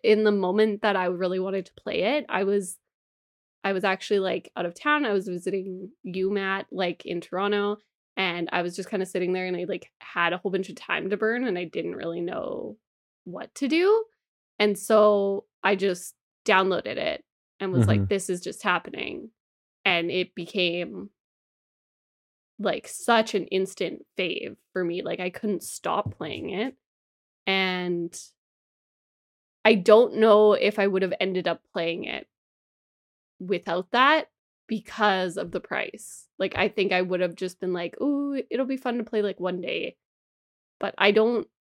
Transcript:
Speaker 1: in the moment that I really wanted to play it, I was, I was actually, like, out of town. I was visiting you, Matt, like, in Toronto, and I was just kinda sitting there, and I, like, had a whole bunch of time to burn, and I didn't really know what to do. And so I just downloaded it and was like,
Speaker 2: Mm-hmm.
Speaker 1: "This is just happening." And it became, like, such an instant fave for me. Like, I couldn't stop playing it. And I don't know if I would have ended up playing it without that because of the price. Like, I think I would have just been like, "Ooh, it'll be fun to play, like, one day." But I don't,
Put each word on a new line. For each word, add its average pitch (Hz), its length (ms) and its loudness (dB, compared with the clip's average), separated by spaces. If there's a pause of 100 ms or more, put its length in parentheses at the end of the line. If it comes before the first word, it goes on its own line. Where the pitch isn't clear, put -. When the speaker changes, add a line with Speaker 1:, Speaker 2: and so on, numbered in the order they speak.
Speaker 1:
in 214 200 6
the 214 80 4
moment 202 500 2
that 202 140 2
I 185 100 0
really 180 340 -2
wanted 190 280 -4
to - 60 -20
play - 280 -4 (160)
it, 294 120 -4
I 190 140 0
was, 196 340 -2 (880)
I 196 100 0
was 185 100 0
actually, 196 360 0
like, 185 380 -2
out 180 80 -2
of 175 80 -6
town. 294 320 2
I 214 80 0
was 196 140 0
visiting 185 640 -6 (140)
you, 185 280 -2
Matt, 196 400 -2
like, 180 340 -4
in 170 160 -4
Toronto, 202 560 0 (400)
and 175 340 -2
I 180 100 2
was 175 140 -4
just 185 140 -8
kinda 190 160 -2
sitting 180 280 0
there, 185 140 -2
and 180 100 -4
I, 175 100 -4
like, 180 320 -8
had 170 340 0
a 185 40 0
whole 185 140 -4
bunch 190 180 -2
of 165 60 -14
time 165 340 -4
to 202 80 0
burn, 226 280 0
and 196 120 -2
I 180 80 -6
didn't 170 300 -6
really 170 260 -6
know - 560 -6 (480)
what - 300 -12
to 277 120 -4
do. 381 380 4 (540)
And 208 180 2
so 202 680 4 (180)
I 202 120 4
just 185 400 -4 (300)
downloaded 190 520 2
it - 260 -4 (360)
and 190 120 -4
was 120 160 4
like, 104 140 4
Speaker 2:
Mm-hmm. 98 80 0
Speaker 1:
"This 95 200 -2
is 180 120 -4
just - 220 -10
happening." - 680 -4 (540)
And 170 260 0
it 180 240 -4
became, 175 720 -4 (1500)
like, - 280 -4
such - 480 0
an 180 120 -2
instant 185 580 -4 (120)
fave - 400 -6 (160)
for 185 100 -2
me. 175 180 -2
Like, 175 180 -6
I 180 120 -4
couldn't 208 320 -4
stop - 520 -4
playing 160 360 -8
it. 226 240 -4 (720)
And 180 680 -2 (1500)
I 226 100 8
don't 220 420 8
know 214 360 8
if 208 240 2
I 196 100 2
would 190 140 0
have 185 180 0
ended 185 280 -2
up 170 140 -2 (120)
playing 165 320 -4
it - 220 -8 (1120)
without 180 520 -2
that 277 380 4 (380)
because 196 680 0
of 170 140 -6
the 180 80 -6
price. - 680 -8 (120)
Like, - 180 -2
I 185 120 2
think 185 220 -2
I 185 100 2
would 180 200 -2
have 175 140 -2
just 185 240 -8
been 185 140 -2
like, 175 280 -6
"Ooh, 285 480 -2
it'll 254 160 -2
be 262 120 -4
fun 240 200 -4
to 233 60 -4
play, 220 180 -2
like, 202 180 -4
one 180 220 -4
day." 170 360 -6 (840)
But - 180 -6
I 208 140 6
don't, 220 360 2 (280)